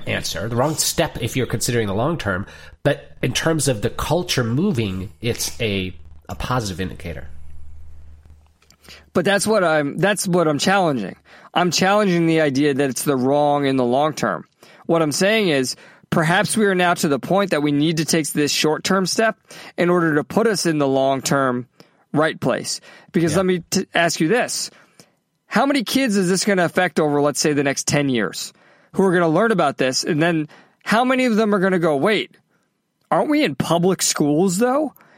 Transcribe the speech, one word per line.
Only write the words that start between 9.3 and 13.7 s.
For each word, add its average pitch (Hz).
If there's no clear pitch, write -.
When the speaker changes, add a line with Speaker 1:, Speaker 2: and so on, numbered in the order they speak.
Speaker 2:
what 208
I'm, 156
that's 196
what 170
I'm 143
challenging. 160
I'm 175
challenging 185
the 160
idea 143
that 135
it's -
the 143
wrong 143
in 135